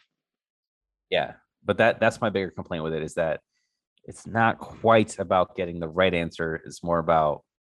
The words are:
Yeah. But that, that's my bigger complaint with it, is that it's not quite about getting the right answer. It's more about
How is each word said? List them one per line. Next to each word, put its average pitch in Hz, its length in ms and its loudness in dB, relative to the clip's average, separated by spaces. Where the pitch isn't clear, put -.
Yeah. 76 240 -2
But 101 160 -2
that, 113 200 4
that's 113 220 0
my 113 80 0
bigger 95 220 -2
complaint 85 320 -8
with 80 100 -4
it, 78 100 -4
is 82 120 -10
that 80 260 -2
it's - 220 -18
not 113 320 0
quite 110 600 2
about 92 360 0
getting 87 240 -6
the 85 100 -6
right 90 240 2
answer. 82 500 -4
It's - 200 -16
more 85 160 0
about 78 440 0